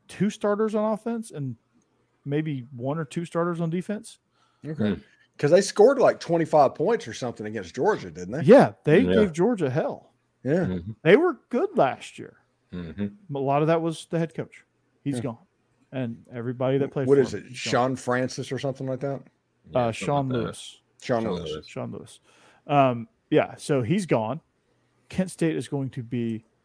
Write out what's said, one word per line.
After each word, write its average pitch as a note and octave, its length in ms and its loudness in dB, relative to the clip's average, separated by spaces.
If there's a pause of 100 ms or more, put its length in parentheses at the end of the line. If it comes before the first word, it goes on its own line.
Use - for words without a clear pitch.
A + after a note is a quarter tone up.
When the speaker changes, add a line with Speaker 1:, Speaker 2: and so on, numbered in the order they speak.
Speaker 1:
two G3+ 220 -2
starters G#3 440 -2
on G#3+ 180 0
offense A3+ 380 -8
and C3 260 -8 (680)
maybe C#3+ 500 -4
one C3 240 -6
or D#3+ 60 -6
two E3+ 200 -8
starters E3+ 360 -4
on E3+ 100 -2
defense. G3+ 480 -8 (480)
Speaker 2:
Okay. B2+ 280 -2
Speaker 3:
Hmm. - 60 -10 (380)
Speaker 2:
'Cause D3 120 2
they G3 120 8
scored, A#3+ 360 6
like, E3+ 220 4
twenty-five D#3+ 540 4
points G3 340 -2
or G#2+ 60 -10
something A2+ 320 -8
against G#2+ 280 -8
Georgia, C3+ 360 -2
didn't F2+ 220 -10
they? D3+ 100 -4
Speaker 1:
Yeah, D#3 300 8 (120)
they D#3 160 6
Speaker 3:
Yeah. F3+ 140 4
Speaker 1:
gave G3+ 180 4
Georgia F3 380 0
hell. D#3+ 420 -4 (300)
Speaker 2:
Yeah. D#3+ 240 0
Speaker 3:
Mm-hmm. F#2 260 -6 (100)
Speaker 1:
They E3+ 140 8
were E4 220 4 (100)
good F#4 280 -2
last C3 420 -2
year. - 180 -16 (360)
Speaker 3:
Mm-hmm. F2+ 640 -10
Speaker 1:
A - 20 -6
lot C#3 240 2
of D3+ 60 0
that E3 120 2
was D#3+ 300 -6
the E3+ 80 -2
head E3 160 -4
coach. - 300 -12 (380)
He's C#3+ 140 -4
Speaker 2:
Yeah. A#2 60 -6
Speaker 1:
gone. A#2 160 -8 (540)
And B2 400 -8
everybody B2+ 460 -2
that C3+ 140 -2
played C#3 160 -4
Speaker 2:
What C#3 80 6
Speaker 1:
for C#3 60 6
Speaker 2:
is A#2 120 0
Speaker 1:
him, F#2+ 60 -6
Speaker 2:
it? - 80 -18
Speaker 1:
he's B2+ 160 -14
gone. B2+ 80 -4
Speaker 2:
Sean B2+ 240 2
Francis B2+ 560 -4
or B2 60 -6
something C3+ 280 -6
like C3 140 -6
that? C#3 220 -6 (480)
Speaker 3:
Yeah, B2+ 80 -2
Speaker 1:
Uh, A#2+ 140 0
Speaker 3:
something - 140 -8
Speaker 1:
Sean C#3+ 220 0
Speaker 3:
like B2+ 100 -4
that. A2+ 60 -2
Speaker 1:
Lewis. - 360 -12 (220)
Speaker 2:
Sean A#2 200 -2
Speaker 3:
Sean A2 120 -4
Speaker 2:
Lewis. E2 180 -6
Speaker 3:
Lewis. D#2 140 -10
Speaker 1:
Sean - 260 -10
Lewis. - 280 -16 (460)
Um, C3 420 2 (220)
yeah, A#2 260 2
so C#3 260 -2
he's F3 240 0
gone. B2 340 0 (680)
Kent F#3 220 -4
State D#3+ 260 0
is C3+ 120 -6
going C#3 220 -4
to C3 120 -10
be A#2 420 -4 (200)